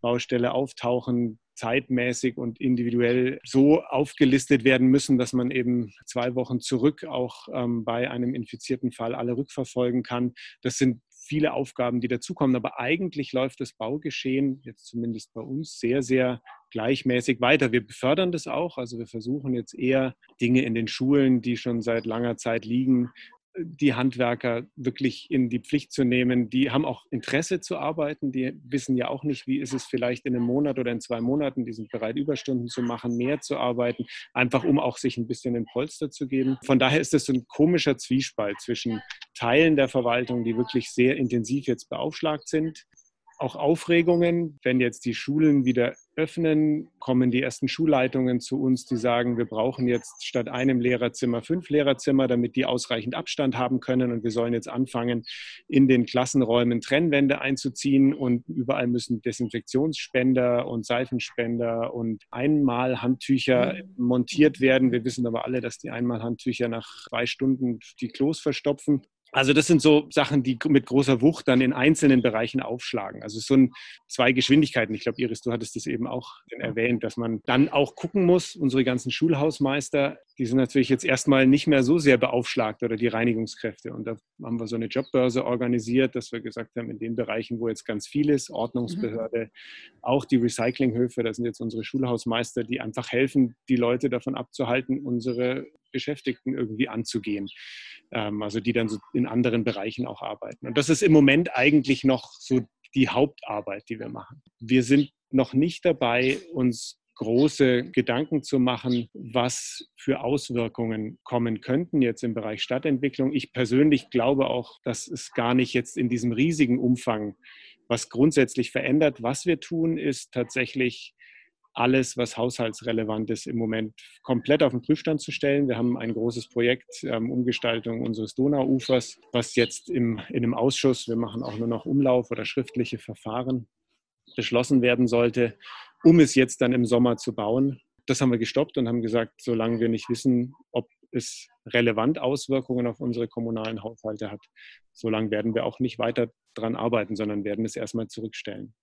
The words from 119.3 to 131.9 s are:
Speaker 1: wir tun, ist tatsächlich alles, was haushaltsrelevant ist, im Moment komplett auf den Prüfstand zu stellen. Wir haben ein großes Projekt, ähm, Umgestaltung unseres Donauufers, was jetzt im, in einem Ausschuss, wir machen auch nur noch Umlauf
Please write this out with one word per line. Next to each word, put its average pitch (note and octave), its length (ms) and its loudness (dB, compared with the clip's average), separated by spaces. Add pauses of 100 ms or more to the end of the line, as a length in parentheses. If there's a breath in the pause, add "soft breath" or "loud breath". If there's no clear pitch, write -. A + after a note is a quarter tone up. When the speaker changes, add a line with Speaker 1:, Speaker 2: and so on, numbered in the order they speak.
Speaker 1:
wir E3+ 160 0
tun, E3 380 -2
ist C#3+ 340 -6
tatsächlich B2 840 -4 (600 soft breath)
alles, B2+ 420 2
was A#2+ 220 -4
haushaltsrelevant A2+ 920 -2
ist, A2 180 -6
im A#2+ 120 -4
Moment A2 340 -4 (300 loud breath)
komplett D3 400 2
auf C3+ 100 4
den B2 80 -4
Prüfstand D#3 400 -2
zu - 100 -10
stellen. C#3+ 380 0
Wir A#2+ 80 0
haben A#2+ 220 -2
ein A#2 160 -4
großes A#2 340 -4
Projekt, A#2+ 560 -2
ähm, A#2 260 -2
Umgestaltung A#2 680 -2
unseres A2 340 -6
Donauufers, C3 840 0 (140)
was A#2 240 -2
jetzt - 340 -2
im, A#2 400 -2
in - 80 -4
einem A#2 160 0
Ausschuss, B2+ 520 0
wir A#2 100 -4
machen A2+ 260 -6
auch G#2 160 -8
nur A#2 100 -4
noch A2+ 160 -4
Umlauf C3 460 2